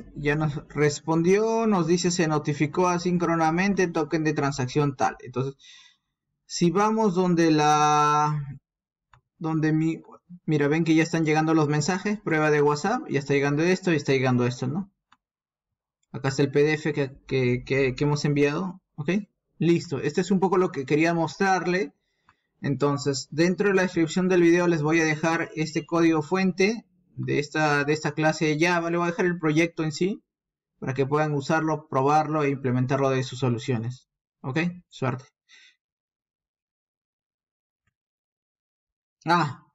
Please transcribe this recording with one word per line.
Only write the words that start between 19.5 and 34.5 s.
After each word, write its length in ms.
Listo, 420
este 220
es 80
un 100
poco 180
lo 140
que 140
quería 300
mostrarle. 800
Entonces, 680
dentro 380
de 40
la 80
descripción 480
del 120
video 260
les 160
voy 160
a 60
dejar 500
este 300
código 360
fuente 640
de 240
esta, 440
de 100
esta 200
clase 320
de 200
Java. 240
Le 80
voy 100
a 40
dejar 140
el 120
proyecto 460
en 80
sí 320
para 140
que 120
puedan 280
usarlo, 560
probarlo 540
e 60
implementarlo 600
de 140
sus 160
soluciones. 680
¿Ok? 180